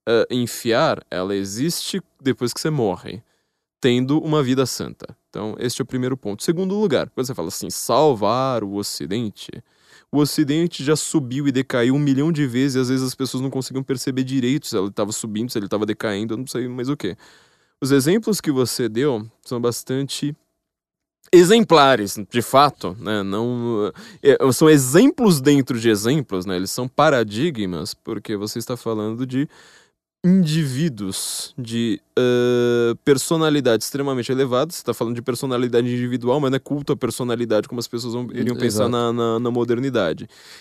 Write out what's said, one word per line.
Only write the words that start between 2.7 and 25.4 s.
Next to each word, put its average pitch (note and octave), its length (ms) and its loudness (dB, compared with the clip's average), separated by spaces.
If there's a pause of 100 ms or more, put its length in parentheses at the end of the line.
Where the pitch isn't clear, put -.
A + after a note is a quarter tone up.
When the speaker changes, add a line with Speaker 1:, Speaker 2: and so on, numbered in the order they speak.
Speaker 1:
morre, A#2 520 -4 (580)
tendo B2+ 400 2
uma D3+ 220 0
vida C3 240 0
santa. - 500 -10 (140)
Então, G#2+ 280 -8
este A#2 220 -4
é - 40 -2
o - 20 -12
primeiro B2+ 300 -4
ponto. G#2+ 260 -8
Segundo F#3 360 -2
lugar, D3 320 0
quando B2+ 160 -4
você C3 80 -8
fala E2 140 -6
assim, E2+ 220 -8
salvar B2 920 0
o G2+ 120 -8
Ocidente, G2+ 760 -6 (600)
o C3+ 80 0
Ocidente D3 640 0
já D3+ 100 2
subiu C#3 540 -2
e C3+ 40 4
decaiu B2+ 420 2
um C#3+ 40 2
milhão C#3+ 320 2
de D3 160 0
vezes, B2+ 300 0
e C3 40 2
às B2+ 100 0
vezes C3 160 0
as B2 80 -6
pessoas B2+ 280 -6
não C3+ 80 -2
conseguiam C3 320 -6
perceber C3 420 -2
direito C3 420 -2
se A#2 100 -4
ele G2 140 -2
tava G#2 200 -4
subindo, A2 400 -6
se - 80 -4
ele G2 100 -4
tava G#2 180 -2
decaindo, G#2+ 480 -4
eu A2 40 -4
não B2+ 80 -8
sei B2 220 -6
mais B2 200 -8
o D3 80 -2
quê. F#2+ 200 -6 (640)
Os C3+ 120 -2
exemplos F3+ 480 2
que D#3 120 0
você B2+ 360 0
deu A2+ 380 -2 (180)
são B2 160 -6
bastante C3 760 -4 (960)
exemplares, E3 840 6 (140)
de B2 120 0
fato, C3 580 2
né? G#2 220 -2
Não... A2+ 680 -2 (320)
é, C3+ 140 8 (160)
são D#3 160 6
exemplos D#3 720 6